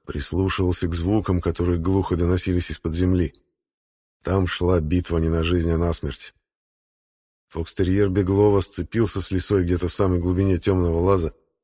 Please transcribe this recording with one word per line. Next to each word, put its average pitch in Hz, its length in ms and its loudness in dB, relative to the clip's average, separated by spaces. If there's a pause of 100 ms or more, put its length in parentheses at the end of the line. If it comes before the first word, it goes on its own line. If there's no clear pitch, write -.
прислушивался 90 840 -2
к 82 60 -4
звукам, 90 480 0
которые 87 380 0
глухо 92 360 0
доносились 87 540 0
из-под 82 240 -6
земли. 90 400 0 (880)
Там 92 220 0
шла 87 340 0
битва 85 380 -2
не 80 120 0
на 82 140 0
жизнь, 85 280 0
а 82 60 0
на 85 160 0
смерть. - 400 -10 (1200)
Фокстерьер 95 560 0
Беглова 98 520 4
сцепился 95 600 -4
с - 80 -8
лисой 95 340 0
где-то 87 240 0
в 85 60 -6
самой 92 260 2
глубине 92 380 0
тёмного 87 400 0
лаза, 87 380 2 (280)